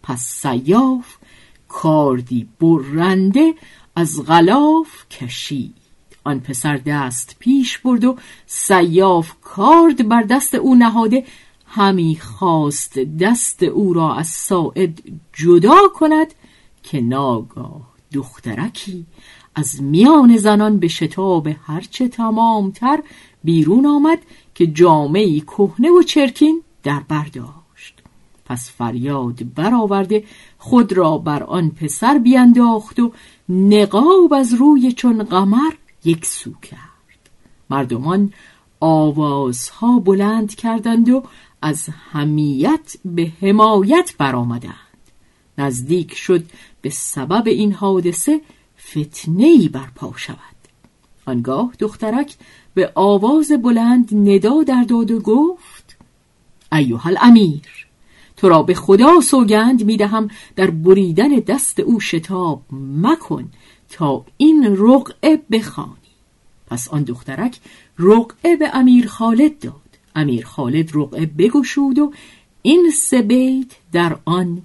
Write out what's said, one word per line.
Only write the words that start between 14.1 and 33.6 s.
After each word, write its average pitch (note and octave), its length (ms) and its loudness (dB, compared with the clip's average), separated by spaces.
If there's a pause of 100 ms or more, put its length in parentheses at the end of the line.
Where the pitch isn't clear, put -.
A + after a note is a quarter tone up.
از D#3 120 -6
ساعد E3+ 760 -4 (320)
جدا F3+ 600 6
کند D#4 400 0 (500)
که C#3+ 180 -6
ناگاه B2 800 -6 (320)
دخترکی D#3 920 -10 (500)
از C#3+ 260 -8
میان A#3 560 4
زنان G#3 420 0
به E3+ 80 -2
شتاب E3 600 -4 (160)
هرچه F#3+ 440 -8
تمامتر A3+ 960 -2 (400)
بیرون E3 420 2
آمد D4 340 2 (360)
که E3+ 120 2
جامه‌ای D#3 760 2
کهنه G#3 500 -2
و F4 120 6
چرکین D#4 580 0 (220)
در C#3+ 160 -4
بر D3+ 260 -6
داشت. C#3+ 760 -20 (440)
پس B2 320 -12
فریاد B2 800 -6
برآورده G#3 680 0 (340)
خود A#3 360 2
را D#3+ 240 0
بر D3 260 -6
آن E3 260 -4
پسر A3 480 -2
بینداخت A#3+ 840 4
و A#3 120 -2 (380)
نقاب G#3 840 4